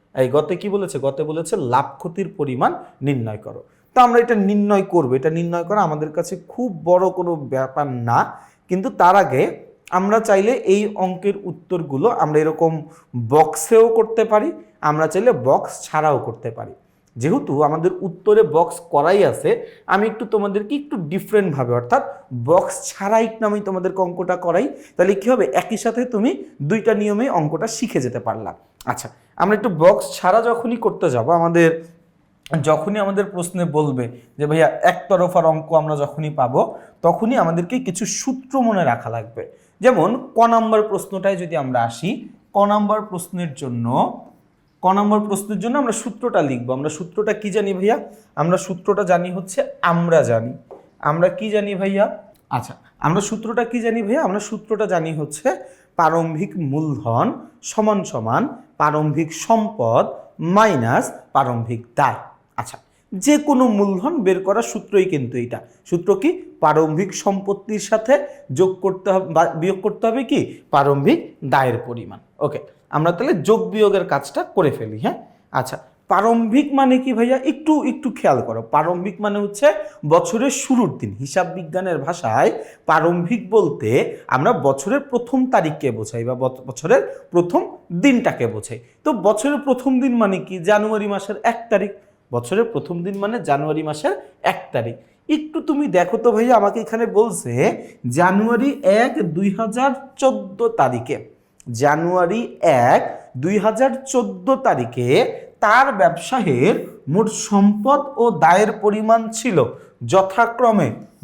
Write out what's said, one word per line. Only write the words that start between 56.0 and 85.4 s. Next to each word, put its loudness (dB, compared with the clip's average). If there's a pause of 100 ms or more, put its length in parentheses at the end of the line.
মূলধন -2 (300)
সমান 0
সমান -2 (280)
প্রারম্ভিক 0
সম্পদ 0 (340)
মাইনাস 2 (200)
প্রারম্ভিক -2 (100)
দায়। 2 (420)
আচ্ছা, -12 (360)
যে 2
কোনো 2
মূলধন 0
বের 0
করার 0
সূত্রই 0
কিন্তু -4
এইটা। -6 (240)
সূত্র 0
কি? 0
প্রারম্ভিক 0
সম্পত্তির -4
সাথে 0 (260)
যোগ 0
করতে -2
হবে 0
বা 4
বিয়োগ -2
করতে -4
হবে -2
কি? -2 (120)
প্রারম্ভিক 2 (100)
দায়ের 2
পরিমাণ। -14 (200)
ওকে, -4 (320)
আমরা 2
তাহলে -2
যোগ 0
বিয়োগের 2
কাজটা -4
করে 0
ফেলি। -8
হ্যাঁ, -4 (300)
আচ্ছা, -4 (300)
প্রারম্ভিক 2
মানে 4
কি -2
ভাইয়া? 2
একটু, 0
একটু -4
খেয়াল 2
করো। -6
প্রারম্ভিক -2
মানে -2
হচ্ছে 2 (340)
বছরের 2
শুরুর 0
দিন। -8
হিসাব -2
বিজ্ঞানের -4
ভাষায় 0 (360)
প্রারম্ভিক 0
বলতে 2 (120)
আমরা 2
বছরের 0
প্রথম -2